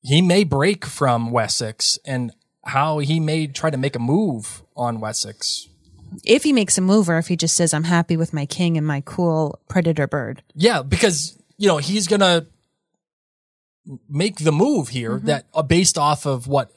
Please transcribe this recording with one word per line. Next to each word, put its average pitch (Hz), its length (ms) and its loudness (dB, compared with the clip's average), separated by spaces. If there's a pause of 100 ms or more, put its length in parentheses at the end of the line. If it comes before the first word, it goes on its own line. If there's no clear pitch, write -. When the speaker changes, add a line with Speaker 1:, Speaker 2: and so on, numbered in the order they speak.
Speaker 1:
he 143 220 4
may 185 220 4
break 151 420 0
from 117 440 -2
Wessex 113 760 -2
and 123 260 -4 (320)
how 147 360 0
he 156 200 0
may 156 260 -2
try 139 220 -4
to 143 80 -2
make 139 180 -2
a 123 40 -4
move 131 640 -2 (120)
on 120 240 -4
Wessex. - 720 -8 (560)
Speaker 2:
If 269 180 4
he 302 120 2
makes 208 240 2
a - 20 0
move 190 300 4
or 165 80 2
if 165 100 -4
he 180 80 0
just 165 180 -2
says, 165 200 0
"I'm 156 100 -2
happy 170 320 2
with 165 160 -2
my 143 140 -4
king 170 320 0
and 151 80 -2
my 143 160 -4
cool 160 560 -2 (100)
predator 160 380 0
bird." 127 360 -6 (120)
Speaker 1:
Yeah, 170 280 2
because, 160 540 0 (220)
you 202 100 2
know, 165 100 4
he's 180 280 -2
gonna 180 400 4 (1600)
make 170 300 -2
the 156 140 2
move 180 360 2
here 117 280 -4
Speaker 2:
Mm-hmm. 98 100 -6
Speaker 1:
that, 143 280 -2
uh, 156 80 0
based 165 360 2
off 147 280 0
of 131 200 -4
what 139 300 -2